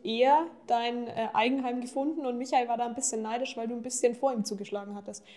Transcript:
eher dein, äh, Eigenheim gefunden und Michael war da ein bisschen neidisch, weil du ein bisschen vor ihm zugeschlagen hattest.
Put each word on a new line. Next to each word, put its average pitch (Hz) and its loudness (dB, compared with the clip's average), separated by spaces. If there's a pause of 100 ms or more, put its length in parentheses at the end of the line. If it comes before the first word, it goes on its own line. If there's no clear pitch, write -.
eher 269 6 (200)
dein, 240 0
äh, 226 -2
Eigenheim 247 2
gefunden 285 -2
und 247 -2
Michael 254 2
war 233 0
da 240 0
ein 233 -6
bisschen 233 -2
neidisch, 240 -4
weil 226 -4
du 240 -4
ein 233 -8
bisschen 247 2
vor 269 0
ihm 214 -2
zugeschlagen 202 -6
hattest. 202 -12 (140)